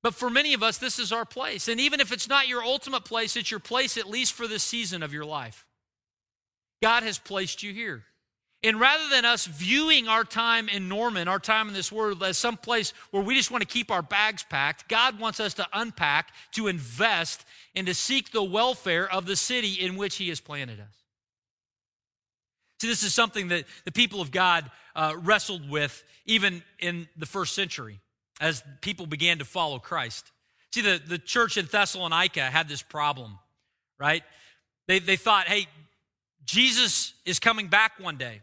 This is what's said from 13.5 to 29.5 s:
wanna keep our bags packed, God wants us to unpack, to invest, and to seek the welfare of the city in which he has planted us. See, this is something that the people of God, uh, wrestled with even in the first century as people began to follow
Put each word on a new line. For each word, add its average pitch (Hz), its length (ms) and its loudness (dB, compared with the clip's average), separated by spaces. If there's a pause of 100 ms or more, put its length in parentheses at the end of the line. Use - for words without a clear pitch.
wanna 233 140 0
keep 233 260 -4
our 196 100 2
bags 208 420 0
packed, 143 460 -2
God 226 300 2
wants 220 200 -4
us 208 140 -2
to 180 180 -4
unpack, 175 600 0 (200)
to 220 140 -2
invest, 165 800 0 (300)
and 190 100 -4
to 180 80 0
seek - 380 -2
the 214 120 2
welfare 196 640 2
of 185 200 -2
the 190 80 -2
city 226 380 0
in 185 240 -4
which 202 180 -4
he 185 140 -4
has 151 120 -8
planted 131 380 -10
us. 104 160 -20 (1900)
See, 233 60 -2
this 226 160 0
is 196 100 0
something 208 360 0
that 170 160 0 (200)
the 175 60 -6
people 202 280 4
of 151 120 -4
God, 170 400 2 (240)
uh, 156 200 0
wrestled 175 540 2
with 147 340 -2 (220)
even 196 380 2 (160)
in 175 360 -4
the 156 120 -10
first 185 260 -4
century 120 460 -6 (400)
as 156 240 -2 (180)
people 185 240 -6
began 160 320 0
to 143 80 -8
follow 156 320 -2